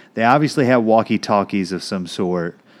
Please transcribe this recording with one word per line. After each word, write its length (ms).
They 100
obviously 420
had 120
walkie-talkies 960
of 100
some 240
sort. 500